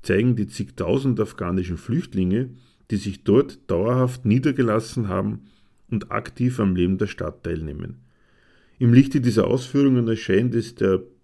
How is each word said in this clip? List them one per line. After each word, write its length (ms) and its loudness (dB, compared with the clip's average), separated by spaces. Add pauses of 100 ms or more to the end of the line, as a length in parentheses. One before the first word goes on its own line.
zeigen 340 2
die 120 -4
zigtausend 720 -4
afghanischen 560 -4
Flüchtlinge, 720 -2 (420)
die 60 -2
sich 260 -8
dort 440 2
dauerhaft 580 -2
niedergelassen 840 0
haben 420 -4 (400)
und 220 -4
aktiv 480 -4
am 160 2
Leben 220 2
der 100 -2
Stadt 360 -10
teilnehmen. 560 -8 (800)
Im 140 6
Lichte 280 6
dieser 260 2
Ausführungen 600 2
erscheint 480 0
es 200 -4
der 260 0 (220)